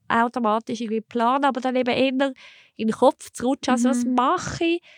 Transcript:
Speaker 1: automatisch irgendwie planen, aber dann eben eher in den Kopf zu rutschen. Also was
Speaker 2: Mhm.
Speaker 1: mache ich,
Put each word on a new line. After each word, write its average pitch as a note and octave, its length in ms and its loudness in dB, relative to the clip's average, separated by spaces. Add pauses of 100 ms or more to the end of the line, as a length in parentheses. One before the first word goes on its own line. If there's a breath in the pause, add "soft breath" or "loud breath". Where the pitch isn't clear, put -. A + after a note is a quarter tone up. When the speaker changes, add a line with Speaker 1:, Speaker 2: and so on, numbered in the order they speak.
Speaker 1:
automatisch A#3 720 0
irgendwie A3 200 -4
planen, A#3+ 440 0
aber C4 160 0
dann B3+ 160 -4
eben B3+ 140 0
eher C4 420 0 (440 loud breath)
in A3 120 -4
den A3 80 -2
Kopf - 360 0
zu - 160 -6
rutschen. C4 240 0
Also A#3+ 160 4
was B3 160 0
Speaker 2:
Mhm. B3+ 100 -2
Speaker 1:
mache D#4 500 0
ich, E4+ 180 0 (140 loud breath)